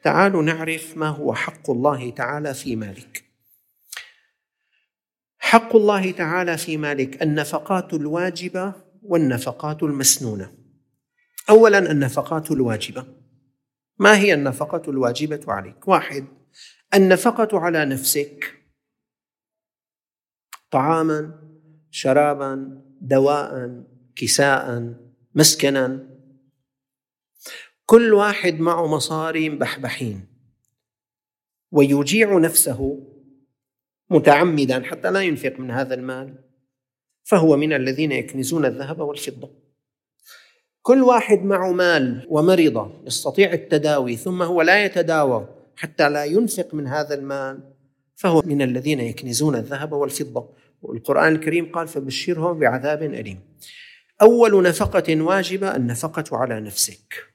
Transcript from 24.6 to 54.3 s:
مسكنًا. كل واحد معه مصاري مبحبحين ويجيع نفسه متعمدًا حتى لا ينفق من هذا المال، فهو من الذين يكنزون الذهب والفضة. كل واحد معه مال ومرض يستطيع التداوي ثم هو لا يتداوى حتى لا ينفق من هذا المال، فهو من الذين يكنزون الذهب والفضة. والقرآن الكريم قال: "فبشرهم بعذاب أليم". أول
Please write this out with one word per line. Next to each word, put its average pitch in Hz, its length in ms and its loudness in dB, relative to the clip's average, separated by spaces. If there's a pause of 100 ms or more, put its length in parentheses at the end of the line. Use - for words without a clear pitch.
مسكنًا. 135 720 2 (1800)
كل 226 280 8
واحد 202 460 2
معه 165 280 0
مصاري 160 640 -2
مبحبحين 131 800 -8 (1400)
ويجيع 147 680 4
نفسه 143 680 0 (1040)
متعمدًا 147 760 4
حتى 180 280 -6
لا 190 100 0
ينفق 135 380 -4
من 127 120 -10
هذا 131 220 -4
المال، 131 420 -10 (880)
فهو 160 340 6
من 156 160 0
الذين 135 380 -2
يكنزون 143 540 -4
الذهب 127 340 -4
والفضة. 143 500 -10 (1300)
كل 262 220 4
واحد 220 400 4
معه 190 280 0
مال 160 580 0
ومرض 151 640 2 (160)
يستطيع 160 460 0
التداوي 151 600 -2
ثم 180 260 -6
هو 175 200 0
لا 190 240 4
يتداوى 156 600 0 (280)
حتى - 340 0
لا 147 160 -2
ينفق 185 480 -2
من 147 140 -6
هذا 147 260 -4
المال، 139 600 -10 (420)
فهو 165 300 2
من 143 160 -2
الذين 131 380 -2
يكنزون 123 560 -4
الذهب 139 360 -8
والفضة. 139 580 -6 (320)
والقرآن 147 540 0
الكريم 160 360 -4
قال: 165 160 -6
"فبشرهم 160 720 -6
بعذاب 139 440 -2
أليم". 101 360 -10 (840)
أول 220 420 8